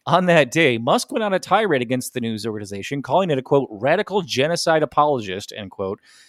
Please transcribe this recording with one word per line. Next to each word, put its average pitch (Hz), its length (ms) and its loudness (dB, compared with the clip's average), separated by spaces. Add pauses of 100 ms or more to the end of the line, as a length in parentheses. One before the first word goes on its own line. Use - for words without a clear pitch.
On 175 180 2
that 160 240 4
day, 139 280 2
Musk 143 340 0
went 254 120 -2
on 202 100 -2
a 180 60 0
tirade 180 420 0
against 123 320 -4
the 123 80 -6
news 113 260 -4
organization, 104 560 -8
calling 175 260 0
it 151 80 0
a, 170 60 -2
quote, 139 260 2
"radical 170 520 0
genocide 156 600 0
apologist," 120 720 0
end 101 160 -12
quote, 98 280 -6 (300)